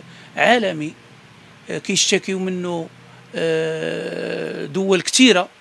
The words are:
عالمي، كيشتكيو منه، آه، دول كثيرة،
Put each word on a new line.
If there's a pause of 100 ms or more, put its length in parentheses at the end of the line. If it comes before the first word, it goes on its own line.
(360)
عالمي، (920)
كيشتكيو
منه، (460)
آه،
دول
كثيرة، (120)